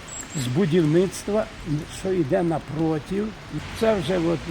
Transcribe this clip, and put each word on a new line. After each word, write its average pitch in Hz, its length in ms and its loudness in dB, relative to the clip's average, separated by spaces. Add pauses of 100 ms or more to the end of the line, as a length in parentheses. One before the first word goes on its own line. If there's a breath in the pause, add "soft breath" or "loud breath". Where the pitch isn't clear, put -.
(440)
з - 20 -2
будівництва, 170 1000 2 (540)
що 190 120 -2
йде 180 300 2
напротив. 160 880 0 (520)
Це 220 200 4
вже 175 180 0
от 165 200 2 (120)